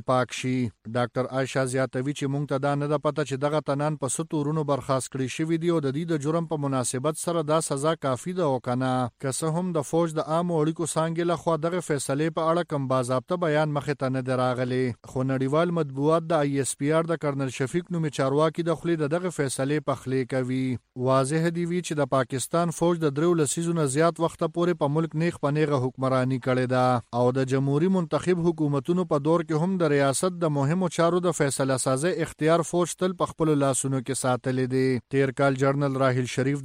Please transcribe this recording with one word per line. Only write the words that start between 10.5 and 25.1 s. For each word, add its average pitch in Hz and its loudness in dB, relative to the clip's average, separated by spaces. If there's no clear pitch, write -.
اړیکو 160 0
څانګې 165 0
لخوا 165 0
دغه 170 -2
فیصلې 151 -2
په 160 2
اړه 175 2
کوم 135 -2
باضابطه 127 0
بیان 151 2
مخې 143 -2
ته 131 0
نه 131 -2
دی 131 0
راغلی، 127 0
خو 131 -2
نړیوال 135 0
مطبوعات 156 0
د 147 2
آی 139 0
اس - -4
پی 143 0
آر 165 0
د 160 -4
کرنل 139 -2
شفیق 170 -2
نومي 160 -2
چارواکي 151 2
د 165 0
خولې 170 0
د 139 -2
دغه 180 -4
فیصلې 143 -2
پخلی 131 -2
کوي. 131 -2
واضح 135 2
دي 170 -2
وي 175 -2
چې 151 -2
د 131 0
پاکستان 151 0
فوج 170 2
د 139 -2
دریو 170 4
لسیزو 170 0
نه 143 2
زیات 165 2
وخته 165 -4
پورې 170 2
په 143 2
ملک 156 -2